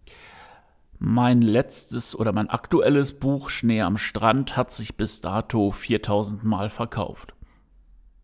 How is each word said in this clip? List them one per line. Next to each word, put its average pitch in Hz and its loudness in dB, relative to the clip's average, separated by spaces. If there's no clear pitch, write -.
Mein 123 4
letztes 117 0
oder 110 0
mein 107 -2
aktuelles 139 2
Buch 139 -2
Schnee 113 0
am 95 0
Strand 113 0
hat - 0
sich - -8
bis - -4
dato 101 0
viertausend 107 -2
Mal 107 0
verkauft. - -8